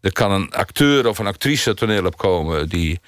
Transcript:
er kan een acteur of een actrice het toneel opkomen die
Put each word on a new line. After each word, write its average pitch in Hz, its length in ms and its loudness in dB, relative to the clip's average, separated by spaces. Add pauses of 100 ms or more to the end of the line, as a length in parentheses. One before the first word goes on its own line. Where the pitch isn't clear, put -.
er 98 120 -2
kan 104 180 0
een 98 220 -2
acteur 143 560 2
of 107 100 -2
een 107 80 -4
actrice 135 420 -2
het 107 100 -2
toneel 107 280 0
opkomen 82 640 0
die 85 400 -2